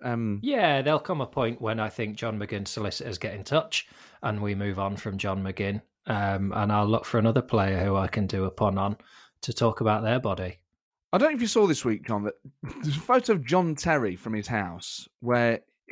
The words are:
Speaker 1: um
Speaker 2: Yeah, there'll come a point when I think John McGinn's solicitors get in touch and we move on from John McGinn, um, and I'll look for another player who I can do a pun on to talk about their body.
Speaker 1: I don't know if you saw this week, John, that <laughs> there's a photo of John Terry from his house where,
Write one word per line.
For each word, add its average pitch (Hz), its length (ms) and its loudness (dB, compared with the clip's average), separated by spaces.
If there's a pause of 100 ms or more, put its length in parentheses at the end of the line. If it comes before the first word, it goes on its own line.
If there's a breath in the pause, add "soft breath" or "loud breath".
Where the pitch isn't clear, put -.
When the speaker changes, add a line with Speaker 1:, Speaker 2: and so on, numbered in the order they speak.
Speaker 1:
um 117 400 0
Speaker 2:
Yeah, 180 380 2
there'll 151 180 2
come 160 200 -4
a 123 60 -2
point 120 340 -2
when 113 200 -2
I 110 80 -2
think 107 280 -6
John 110 220 -4
McGinn's 101 320 -6
solicitors 104 480 -6
get 101 160 -6
in 101 80 -10
touch - 460 -2 (340 loud breath)
and 107 180 -2
we 104 140 -2
move 98 240 -2
on 98 180 -2
from 98 220 -6
John 98 240 -2
McGinn, 98 400 -4 (240)
um, 98 480 0
and 104 160 2
I'll 104 160 4
look 113 180 2
for - 140 0
another 113 240 4
player 95 420 2
who 98 120 2
I 95 100 2
can 98 220 -2
do 95 160 0
a 95 80 -2
pun 98 260 2
on 101 180 0 (460 soft breath)
to 123 100 -6
talk 113 280 2
about 107 220 2
their 117 180 2
body. 92 380 -4 (540)
Speaker 1:
I 180 60 2
don't 302 120 4
know 302 60 -2
if 233 60 -2
you 233 60 2
saw 214 180 6
this 156 180 0
week, 110 220 -2
John, 104 180 -2
that 101 100 -4 (280)
<laughs> - 0 - (200)
there's 147 140 -2
a 160 40 -4
photo 247 340 4
of 147 100 0
John 165 300 2
Terry 131 420 0
from 110 160 -8
his 107 140 -4
house 95 640 -6 (120)
where, 120 400 2 (320)